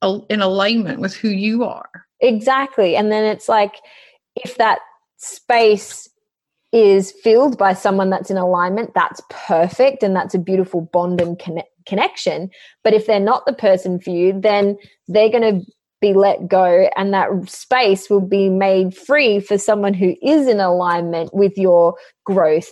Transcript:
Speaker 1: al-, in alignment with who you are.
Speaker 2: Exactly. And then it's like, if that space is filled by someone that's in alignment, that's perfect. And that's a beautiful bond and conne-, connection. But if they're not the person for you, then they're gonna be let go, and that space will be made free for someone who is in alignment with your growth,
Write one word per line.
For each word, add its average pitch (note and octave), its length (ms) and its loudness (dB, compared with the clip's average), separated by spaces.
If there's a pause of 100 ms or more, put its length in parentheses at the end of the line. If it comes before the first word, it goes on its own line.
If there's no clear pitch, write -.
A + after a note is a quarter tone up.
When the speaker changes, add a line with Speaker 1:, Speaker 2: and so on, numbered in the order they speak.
Speaker 1:
al-, G3+ 260 -4
in G#3+ 140 -2
alignment G3 580 -2
with F#3+ 140 -6
who - 160 -4
you G#3+ 340 -2
are. - 240 -10 (320)
Speaker 2:
Exactly. A#3+ 760 0
And G#3+ 140 0
then G#3+ 140 0
it's G#3+ 240 -4
like, G#3 280 0 (600)
if - 220 -14
that A3 220 0 (360)
space - 920 -2 (640)
is G3 400 4 (100)
filled A#3+ 340 2
by G3 160 2
someone G3 380 -2
that's F#3+ 200 -4
in F#3+ 60 -4
alignment, F#3 580 -2
that's - 360 -2
perfect. G#3 720 0
And G3 120 0
that's F#3 200 -4
a F#3+ 40 -2
beautiful F3+ 440 -2 (100)
bond F3+ 300 -2
and F3 160 -6
conne-, E3+ 240 -10 (240)
connection. F#3 640 -4 (320)
But A3 100 2
if G#3+ 140 2
they're G#3 140 2
not G#3+ 260 0
the C#4+ 80 0
person F#3 440 0
for F3+ 120 -12
you, F3+ 280 0
then G3+ 380 0 (320)
they're G#3+ 220 2
gonna A3 300 2 (400)
be G3+ 120 2
let G3 360 2
go, F#3 480 4
and G3 180 -2
that F#3 160 0 (180)
space A3 640 -2
will G3+ 100 2
be G3 300 0
made F#3+ 440 0
free B3 460 0
for G3+ 160 -2
someone G3+ 380 -2
who F#3 280 0
is C#4+ 240 2
in G#3+ 140 2
alignment E3+ 720 -2
with G3 240 0
your F3 380 4 (300)
growth, E3 480 0